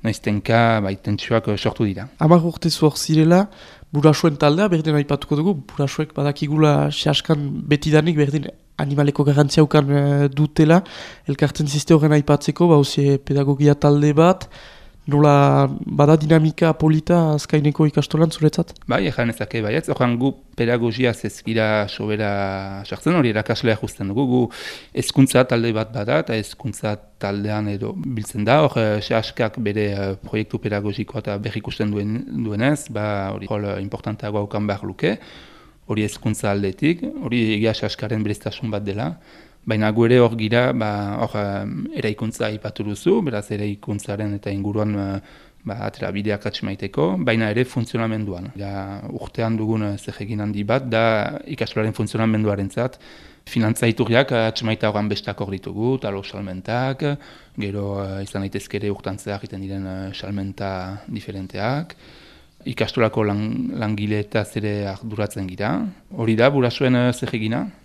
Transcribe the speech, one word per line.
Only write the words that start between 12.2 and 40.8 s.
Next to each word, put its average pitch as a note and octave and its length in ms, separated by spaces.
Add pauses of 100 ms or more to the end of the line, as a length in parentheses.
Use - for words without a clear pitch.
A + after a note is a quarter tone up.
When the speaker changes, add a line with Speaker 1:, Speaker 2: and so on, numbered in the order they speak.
Speaker 2:
ba, D#3+ 140
hoxe C#3 420
pedagogia C#3+ 520
talde D3 380
bat, E3+ 360 (580)
nola C#3+ 640 (160)
bada D3 320
dinamika D#3 560
polita D#3 640
Azkaineko D3+ 500
ikastolan D#3 480
zuretzat? - 400 (160)
Speaker 1:
Bai, - 160
erran A#2+ 240
ezake A2+ 320
baietz, A2 320
orduan B2 240
gu C3 140 (260)
pedagogia A#2+ 560
zezkira G#2+ 720
sobera G#2+ 440 (540)
sartzen, - 280
hori C#3+ 160
erakaslea G#2+ 480
justen G2 320
dugu, A#2 160
gu B2+ 160 (560)
hezkuntza C3 480
talde A#2 320
bat A2 160
bada, A#2+ 320
eta A2+ 140
hezkuntza G#2+ 560 (260)
taldean G#2 480
edo G#2 260
biltzen A2 540
da, D3 160
hor, - 160
eh, G#2+ 200
sehaskak - 600
bere, G#2 320
eh, G2 180 (140)
proiektu G#2+ 340
pedagogikoa G#2 640
eta G2+ 160
berrikusten G#2 560
duen, G#2 240 (260)
duenez, A2+ 460
ba, G#2 460
hori, G2 160
rol, G#2 240
eh, G2 100
importanteagoa G#2 640
ukan G#2 180
behar G2 220
luke, G3+ 280 (680)
hori G#2+ 200
hezkuntza G#2+ 440
aldetik, G2+ 560 (160)
hori A#2+ 240 (140)
egia A2 180
sehaskaren A2 480
bereztasun G#2 480
bat G#2 100
dela, G#2+ 300 (520)
baina G#2+ 260
gu A#2 140
ere B2 160
hor A#2 160
gira, A#2 360
ba, A2 180 (320)